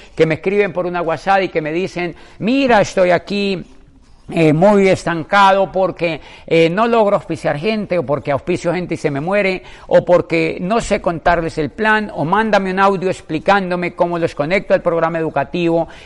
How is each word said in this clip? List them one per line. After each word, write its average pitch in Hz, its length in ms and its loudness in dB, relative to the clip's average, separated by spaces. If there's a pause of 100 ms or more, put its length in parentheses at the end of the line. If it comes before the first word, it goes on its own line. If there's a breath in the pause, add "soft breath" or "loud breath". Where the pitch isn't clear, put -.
(140 loud breath)
que 160 120 2
me 156 80 0
escriben 202 380 -2
por 180 140 -4
una 175 160 -4
WhatsApp 180 400 0
y 180 60 -2
que 165 120 -4
me 151 120 -4
dicen, 175 420 -6 (240 loud breath)
"Mira, 247 420 2
estoy 180 300 0
aquí, 196 540 -2 (680)
eh, 160 240 2
muy 196 340 4
estancado 190 800 2
porque, 165 480 -2 (280 loud breath)
eh, 165 240 4
no 208 160 0
logro 220 300 2
auspiciar 156 420 -4
gente, 208 400 -4
o 151 80 -4
porque 143 260 -2
auspicio 165 400 -2
gente 165 220 -4
y - 20 -6
se 156 140 -4
me 139 100 -4
muere, 180 420 -2 (260 loud breath)
o 175 140 4
porque 165 600 2
no 208 180 -2
sé - 220 -2
contarles 170 560 -2
el 151 100 -2
plan, 214 420 -2
o - 140 -4
mándame 196 460 0
un 185 100 -2
audio 196 300 2
explicándome 175 840 -2
cómo 175 240 -2
los 165 160 -2
conecto 175 380 -2
al 185 80 4
programa 165 380 0
educativo 165 720 -2 (180 loud breath)